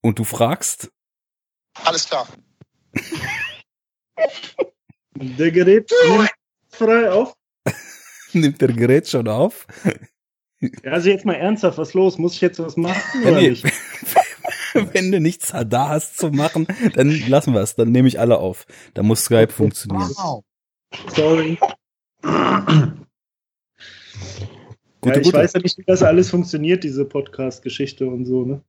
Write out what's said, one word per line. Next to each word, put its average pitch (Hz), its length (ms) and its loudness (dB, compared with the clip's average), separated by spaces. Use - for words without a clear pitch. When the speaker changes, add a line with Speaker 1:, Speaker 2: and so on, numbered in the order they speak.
Speaker 1:
Und 110 180 -2
du 113 40 -4
fragst? - 680 -4
Speaker 2:
Alles 165 220 -2
klar. 135 200 -6
Speaker 3:
Der 135 380 -2
Gerät 185 400 4
nimmt 220 200 4
frei 226 420 2
auf. 226 220 0
Speaker 1:
<laughs> - 80 -2
Nimmt 151 260 2
der 131 140 4
Gerät 120 340 2
schon 117 200 -2
auf? 131 400 -2
Speaker 3:
Ja, 131 100 -10
also 175 160 2
jetzt 196 160 0
mal 180 100 0
ernsthaft, 190 420 -2
was 156 160 -8
los? 185 240 2
Muss 175 180 -2
ich - 60 -4
jetzt 180 180 -2
was 165 160 -10
machen, 180 260 -4
Speaker 1:
Ja, 190 60 2
Speaker 3:
oder 156 120 4
Speaker 1:
nee. 127 100 6
Speaker 3:
nicht? - 180 -8
Speaker 1:
<laughs> - 40 -4
Wenn 190 380 0
du 196 80 2
nichts - 340 -2
da 131 220 0
hast 156 280 -4
zu 160 140 -2
machen, 156 340 -2
dann 135 140 6
lassen 135 260 2
wir 104 80 2
es. - 140 -4
Dann 117 160 2
nehme 127 160 6
ich 123 120 0
alle 117 180 4
auf. 92 280 -6
Dann 104 120 -4
muss 110 200 2
Skype 113 260 4
funktionieren. 98 640 -4
Speaker 3:
Wow. 151 280 -8
Sorry. 160 440 2
Speaker 1:
Gute, 180 760 2
Speaker 3:
Ja, 127 140 2
ich 139 60 2
Speaker 1:
gute. 175 140 4
Speaker 3:
weiß 170 160 2
ja 185 60 0
nicht, 180 180 -4
wie 190 80 -20
das 185 180 2
alles 170 260 4
funktioniert, 175 560 -2
diese 139 200 -4
Podcast-Geschichte 135 1040 -8
und 127 180 -8
so, 127 200 -2
ne? 139 240 -8